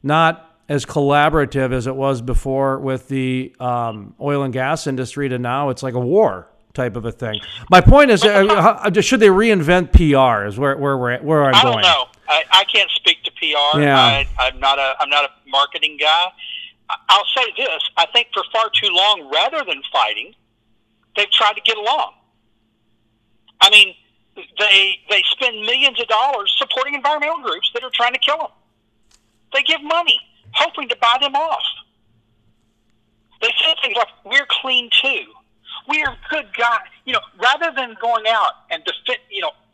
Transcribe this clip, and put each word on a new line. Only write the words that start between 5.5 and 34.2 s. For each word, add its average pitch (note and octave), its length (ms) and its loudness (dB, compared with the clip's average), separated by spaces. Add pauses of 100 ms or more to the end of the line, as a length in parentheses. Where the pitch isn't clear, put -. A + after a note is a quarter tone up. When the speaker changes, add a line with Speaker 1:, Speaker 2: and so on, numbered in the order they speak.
Speaker 1:
it's B2+ 140 -8
like B2+ 100 -6
a B2 60 -4
war B2 500 0 (240)
type B2 240 -6
of A2+ 80 -10
a A2+ 60 -6
thing. - 280 -10 (300)
My F#3 100 8
point C#4 320 8
is, G3 100 4
Speaker 2:
But G#3 280 4
Speaker 1:
uh, G#3 120 4
how, E3+ 100 8
uh, G3+ 300 0
should A#3+ 200 2
they A3 60 8
reinvent F#3 680 4
P D3+ 200 6
R A#2+ 320 4
is G#2 140 -6
where, C#3 180 0
where C#3 200 -2
we're B2 140 -2
at, B2+ 120 -6
where D3 220 2
I'm C#3 100 4
Speaker 2:
I G#3+ 60 6
don't B3 120 4
Speaker 1:
going. G#3+ 100 0
Speaker 2:
know. D3+ 220 4 (220)
I, D3+ 240 0
I F#3+ 140 6
can't G3 260 0
speak - 320 -2
to - 160 -8
P D3+ 160 -4
R. D3 260 2
Speaker 1:
Yeah. C#3 160 4
Speaker 2:
I, B2+ 300 4 (100)
I'm C3 220 -2
not C#3 180 0
a, C3+ 220 -2
I'm C#3+ 100 -2
not D3 160 0
a - 240 -16
marketing D3 480 -4
guy. D#3 300 0 (640)
I, - 60 -6 (120)
I'll G3 180 2 (100)
say B3+ 100 0 (120)
this. G#3+ 380 -6
I E3+ 120 0
think A#3 260 0
for F#3+ 180 -4
far A3 220 -2
too G#3 160 0
long, F3+ 440 0
rather B3+ 320 -2
than D3 160 -8 (120)
fighting, A2+ 400 -4 (840)
they've G#3 160 -2
tried G#3+ 220 2
to - 80 -10
get - 160 -2
along. A3+ 360 -4 (1500)
I - 80 6
mean, - 240 4 (420)
they, G3 600 0 (140)
they G3 220 0
spend A#3 300 -4
millions B3 400 -4
of A3+ 60 -8
dollars A3 500 -2
supporting C#4 380 -4
environmental D4 460 -4
groups - 320 -6
that A#3 120 -8
are - 80 -12
trying B3 200 -2
to B3+ 60 -6
kill C#4+ 180 -2
them. D#4 100 -8 (1080)
They C#4 100 0
give D#4 200 -2
money, E4 360 0 (340)
hoping D4 360 -4
to - 80 -2
buy A#3+ 240 2
them C#4 140 -4
off. D#4 280 -2 (1800)
They - 80 0 (100)
say D#4+ 220 0
things B3 160 -4
like, A#3 100 0 (160)